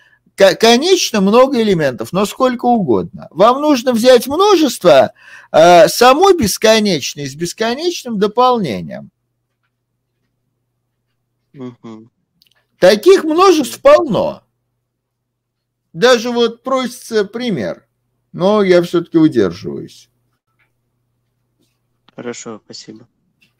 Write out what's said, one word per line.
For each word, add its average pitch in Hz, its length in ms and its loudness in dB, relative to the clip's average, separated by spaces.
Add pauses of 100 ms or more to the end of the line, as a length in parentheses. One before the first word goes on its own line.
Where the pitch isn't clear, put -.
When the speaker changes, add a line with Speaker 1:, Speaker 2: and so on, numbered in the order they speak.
(360)
Speaker 1:
ко-, 190 180 2
конечно 240 680 0
много 240 400 2
элементов, 151 520 -2
но 190 120 -2
сколько 247 420 -4
угодно. 170 640 -2
Вам 233 300 2
нужно 277 320 0
взять 240 360 2
множество, 285 840 2 (380)
э, 170 380 6
само 285 460 2
бесконечное 214 920 -2
с 131 80 -14
бесконечным 233 840 -8
дополнением. 180 880 -4 (2500)
Speaker 2:
Мгм. 120 580 -20 (680)
Speaker 1:
Таких 220 460 4
множеств 320 560 0
полно. 196 600 0 (1500)
Даже 233 380 0
вот 233 320 -4
просится 240 640 -6
пример, 190 640 -8 (460)
но 202 300 0
я 180 200 4
все-таки 170 360 -2
удерживаюсь. 101 880 -2 (2000)
Speaker 2:
Хорошо, 117 500 -16
спасибо. 110 440 -20 (520)